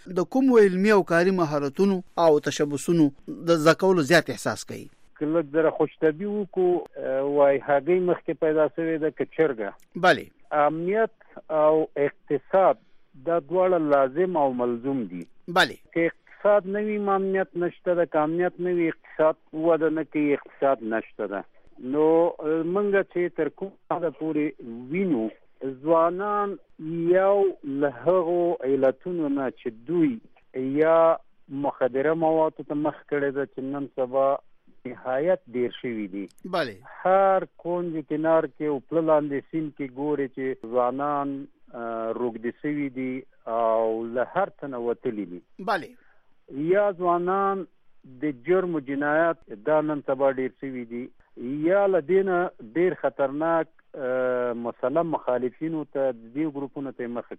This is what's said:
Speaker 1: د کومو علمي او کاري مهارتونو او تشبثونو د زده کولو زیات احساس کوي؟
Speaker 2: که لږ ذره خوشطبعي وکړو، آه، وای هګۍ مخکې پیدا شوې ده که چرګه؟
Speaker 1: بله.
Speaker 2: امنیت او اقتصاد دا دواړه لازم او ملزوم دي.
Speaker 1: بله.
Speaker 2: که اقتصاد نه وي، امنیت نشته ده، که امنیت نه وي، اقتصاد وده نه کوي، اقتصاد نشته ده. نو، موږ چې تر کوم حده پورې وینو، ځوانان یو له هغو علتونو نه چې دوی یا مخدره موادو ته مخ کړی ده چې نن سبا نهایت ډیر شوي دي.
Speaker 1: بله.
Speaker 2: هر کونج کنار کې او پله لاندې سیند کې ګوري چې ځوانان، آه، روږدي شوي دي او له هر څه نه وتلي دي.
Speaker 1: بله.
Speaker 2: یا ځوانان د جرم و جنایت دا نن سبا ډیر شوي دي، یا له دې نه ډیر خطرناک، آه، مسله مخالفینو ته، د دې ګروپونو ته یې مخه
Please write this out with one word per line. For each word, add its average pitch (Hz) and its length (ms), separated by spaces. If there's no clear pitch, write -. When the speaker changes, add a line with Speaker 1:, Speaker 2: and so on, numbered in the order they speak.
Speaker 1:
د 180 80
کومو 254 380
علمي 196 320
او 202 120
کاري 170 280
مهارتونو 175 720
او 160 200
تشبثونو 147 720
د 160 260
زده 156 200
کولو 185 280
زیات 143 280
احساس 117 340
کوي؟ 113 220
Speaker 2:
که 151 80
لږ 160 260
ذره 160 180
خوشطبعي 160 560
وکړو، 196 440
آه، 135 260
وای 139 360
هګۍ 139 420
مخکې 175 320
پیدا 156 340
شوې 160 340
ده 156 100
که - 140
چرګه؟ 117 480
Speaker 1:
بله. 170 280
Speaker 2:
امنیت 170 580
او 156 360
اقتصاد 147 800
دا 165 260
دواړه 180 380
لازم 143 420
او 143 160
ملزوم 123 520
دي. 87 220
Speaker 1:
بله. 170 280
Speaker 2:
که 165 180
اقتصاد - 560
نه 202 200
وي، 214 100
امنیت 190 600
نشته 175 380
ده، 170 120
که 160 120
امنیت 170 420
نه 180 140
وي، 170 140
اقتصاد - 480
وده 160 380
نه 156 140
کوي، 147 280
اقتصاد 135 520
نشته 110 420
ده. 95 180
نو، 143 280
موږ 196 400
چې 175 240
تر 156 120
کوم 196 220
حده 156 200
پورې 151 360
وینو، 156 380
ځوانان 180 760
یو 190 280
له 143 260
هغو 175 520
علتونو 139 600
نه 139 220
چې - 180
دوی 151 340
یا 156 640
مخدره 135 640
موادو 160 480
ته 151 120
مخ 147 240
کړی 143 260
ده 139 100
چې - 140
نن 143 140
سبا 135 300
نهایت 139 540
ډیر 123 140
شوي 110 260
دي. 95 180
Speaker 1:
بله. 170 300
Speaker 2:
هر 190 440
کونج 175 340
کنار 156 380
کې - 160
او 151 160
پله 160 320
لاندې 147 400
سیند 156 280
کې 143 80
ګوري 143 300
چې 131 440
ځوانان، 139 640
آه، 113 380
روږدي 113 400
شوي 147 260
دي 127 240
او 113 600
له 117 280
هر 196 140
څه - 160
نه 135 140
وتلي 117 460
دي. 87 180
Speaker 1:
بله. 214 300
Speaker 2:
یا 175 440
ځوانان 180 760
د 139 240
جرم 180 280
و 151 60
جنایت 147 580
دا 151 140
نن 151 260
سبا 135 340
ډیر 131 100
شوي 127 240
دي، 120 200
یا 202 180
له 190 140
دې 175 200
نه 180 200
ډیر 170 200
خطرناک، 147 760
آه، 127 580
مسله 120 500
مخالفینو 147 840
ته، 135 280
د 113 100
دې 156 200
ګروپونو 139 380
ته 123 120
یې 120 140
مخه - 200